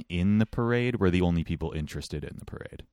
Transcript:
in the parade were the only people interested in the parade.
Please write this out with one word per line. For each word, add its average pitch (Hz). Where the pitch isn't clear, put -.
in 95
the 110
parade 120
were 95
the 87
only 85
people 80
interested 76
in -
the -
parade. -